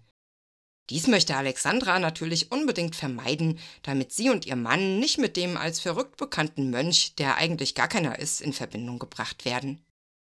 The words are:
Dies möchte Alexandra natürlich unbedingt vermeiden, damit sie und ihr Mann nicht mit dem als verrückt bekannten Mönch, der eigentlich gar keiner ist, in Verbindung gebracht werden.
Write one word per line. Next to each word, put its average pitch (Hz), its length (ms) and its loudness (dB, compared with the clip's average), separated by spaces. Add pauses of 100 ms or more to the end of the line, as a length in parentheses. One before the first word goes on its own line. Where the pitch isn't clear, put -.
(880)
Dies 160 200 0
möchte 196 260 4
Alexandra 175 640 2
natürlich 165 540 0
unbedingt 170 420 0
vermeiden, 147 640 0 (240)
damit 135 300 -2
sie 247 180 2
und 208 160 2
ihr 131 100 -2
Mann 180 440 2
nicht - 180 2
mit 240 180 0
dem 175 200 -2
als 165 240 -2
verrückt 185 360 -2
bekannten 151 540 -2
Mönch, 127 460 2
der 139 220 2
eigentlich 160 360 0
gar 120 140 2
keiner 160 320 0
ist, - 200 -4
in 143 120 -2
Verbindung 120 480 -6
gebracht - 440 -8
werden. 135 400 -2 (460)